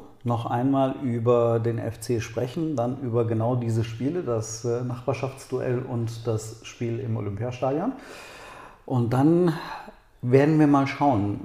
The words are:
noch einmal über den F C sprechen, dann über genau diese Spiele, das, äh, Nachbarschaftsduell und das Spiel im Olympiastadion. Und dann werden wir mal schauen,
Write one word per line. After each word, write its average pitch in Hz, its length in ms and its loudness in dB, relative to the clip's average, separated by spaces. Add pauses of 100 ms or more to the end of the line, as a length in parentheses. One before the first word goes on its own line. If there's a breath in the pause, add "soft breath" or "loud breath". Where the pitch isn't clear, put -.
(240)
noch 117 240 -2
einmal 135 560 2
über 117 560 4
den 113 200 0
F 110 200 -6
C 117 200 -2
sprechen, 139 560 -2
dann 123 260 -2
über 120 240 0
genau 113 300 0
diese 113 280 0
Spiele, 147 400 -4
das, 117 420 -4
äh, 120 180 0
Nachbarschaftsduell 127 960 -4
und 117 480 -6
das - 360 -4
Spiel 117 360 -6
im 113 180 -2
Olympiastadion. 123 760 -2 (920 loud breath)
Und 120 280 0
dann 165 400 4 (680 loud breath)
werden 139 380 6
wir 151 80 8
mal 139 180 6
schauen, 107 600 2